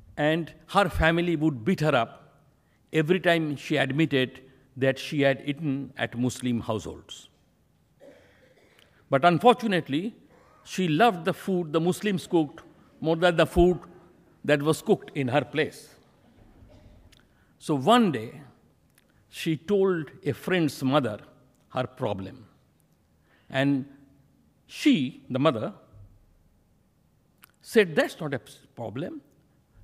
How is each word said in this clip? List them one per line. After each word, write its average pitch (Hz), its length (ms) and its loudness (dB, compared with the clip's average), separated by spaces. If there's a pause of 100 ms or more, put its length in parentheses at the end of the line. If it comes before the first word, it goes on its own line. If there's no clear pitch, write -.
(180)
and 156 360 -2 (140)
her 196 200 2
family 170 480 2
would 147 300 -2
beat 185 160 0
her 151 120 2
up - 460 -4 (540)
every 160 260 2
time 160 380 0
she - 180 -4
admitted 135 640 0 (380)
that 131 200 2
she - 240 -4
had 139 240 2
eaten 139 520 -6
at 117 200 -6
Muslim 123 440 -2
households. - 680 -8 (1800)
But 139 160 0
unfortunately, 180 920 2 (480)
she 185 240 -4
loved 170 380 2
the 180 80 -2
food 175 400 -4
the 160 80 2
Muslims 180 440 -2
cooked 160 380 0 (380)
more 160 160 0
than 175 180 2
the 160 100 4
food 175 340 4 (640)
that 143 180 2
was 151 180 0
cooked - 340 0
in 139 120 -2
her 131 160 0
place. - 500 -6 (1700)
So 156 160 -4
one 196 360 4
day, 127 300 -8 (880)
she - 280 -4
told 190 520 0 (140)
a 147 80 -2
friend's 170 500 -2
mother 131 380 0 (500)
her 127 160 -4
problem. 101 640 -8 (1000)
And 139 360 0 (800)
she, 151 640 0
the 127 80 -4
mother, 139 360 0 (1900)
said, 185 340 2
"That's 285 240 -2
not 147 140 -6
a 123 60 -6 (360)
problem. 135 460 -10 (640)